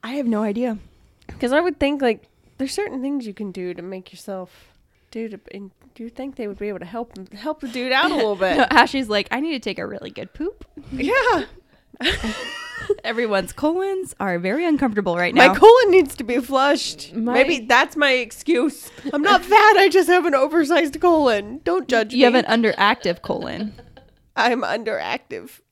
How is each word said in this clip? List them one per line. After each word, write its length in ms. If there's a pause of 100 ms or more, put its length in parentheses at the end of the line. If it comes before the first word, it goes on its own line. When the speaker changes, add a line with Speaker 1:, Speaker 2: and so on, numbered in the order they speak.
Speaker 1:
I 100
have 140
no 160
idea. 360 (600)
Speaker 2:
'Cause 140
I 80
would 180
think, 220
like, 220 (340)
there's 160
certain 300
things 240
you 80
can 180
do 220
to 80
make 280
yourself, 600 (380)
do 180
to, 100 (140)
and 180 (240)
do 80
you 60
think 280
they 120
would 100
be 100
able 100
to 80
help 320
him, 80 (100)
help 240
the 80
dude 240
out 180
a 40
little 220
bit? 200
Speaker 1:
<laughs> 0
No, 140
Ashley's 400
like, 200
"I 100
need 120
to 80
take 180
a 80
really 240
good 220
poop." 320 (280)
Speaker 2:
Yeah. 520 (560)
<laughs> 320 (720)
Speaker 1:
Everyone's 480
colons 680
are 200
very 260
uncomfortable 540
right 160
Speaker 2:
My 140
Speaker 1:
now. 60
Speaker 2:
colon 360
needs 260
to 80
be 160
flushed. 720
Speaker 3:
My 200
Speaker 2:
Maybe 260
that's 360
my 160
excuse. 800 (220)
I'm 100
not 220
fat. 320
I 160
just 160
have 160
an 100
oversized 680
colon. 640
Don't 220
judge 280
Speaker 1:
You 100
have 80
Speaker 2:
me. 140
Speaker 1:
an 160
underactive 580
colon. 540 (600)
Speaker 2:
I'm 260
underactive. 1000 (100)